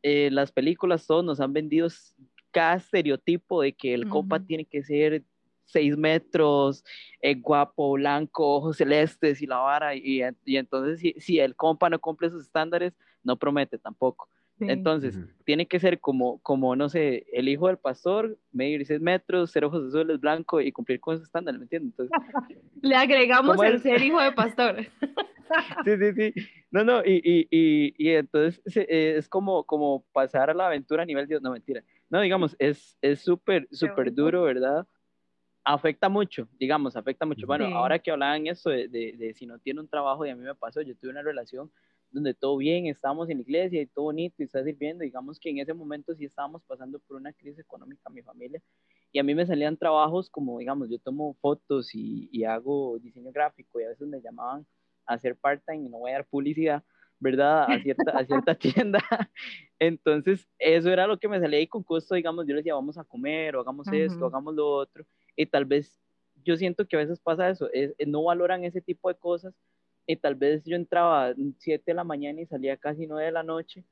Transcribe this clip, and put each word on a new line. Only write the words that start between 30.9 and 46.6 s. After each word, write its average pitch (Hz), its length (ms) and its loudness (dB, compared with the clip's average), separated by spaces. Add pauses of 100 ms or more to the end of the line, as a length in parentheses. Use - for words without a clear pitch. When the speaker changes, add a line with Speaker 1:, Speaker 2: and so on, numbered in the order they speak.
Speaker 1:
a - 20 -4
nivel 143 220 -4
Dios, 151 140 -2
no, 131 100 -6
mentira. 120 320 -8 (260)
No, 180 120 2
digamos, 180 380 0
es, 147 420 -2
es 139 200 2
súper, 175 460 0 (120)
Speaker 2:
Qué 151 120 0
Speaker 1:
súper - 0 -
Speaker 2:
bonito. 123 220 0
Speaker 1:
duro, 160 300 2
¿verdad? 139 420 0 (800)
Afecta 151 440 2
mucho, 196 380 -2 (120)
digamos, 135 360 0
afecta 127 300 -4
mucho. 139 200 -6
Speaker 3:
Ujú. - 20 -14
Speaker 1:
Bueno, 143 180 -2
Speaker 2:
Sí. 180 80 -4
Speaker 1:
ahora 147 260 0
que 170 120 -6
hablaban 151 360 -2
eso 175 240 -4
de, 127 180 -2
de, 117 280 -8
de 113 180 -8
si 127 120 -20
no 117 120 -20
tiene 139 220 -8
un 156 80 -16
trabajo, 147 360 -2
y 143 60 -6
a 123 40 -10
mí 123 80 -18
me 139 120 -12
pasó, 123 260 -8
yo 131 160 -10
tuve 131 140 -14
una 143 120 -12
relación 139 480 -10 (400)
donde 139 220 -4
todo 139 240 -2
bien, 165 300 0
estábamos 151 420 -6
en 151 100 -4
la 120 40 -10
iglesia 170 380 -2
y 135 60 -6
todo 143 180 -6
bonito 160 340 -6
y 151 60 -4
está 131 180 -6
sirviendo, 151 400 -6
digamos 131 360 -12
que 165 100 -10
en 143 100 -6
ese 143 140 -8
momento 151 420 -10
sí 151 100 -12
estábamos 143 400 -12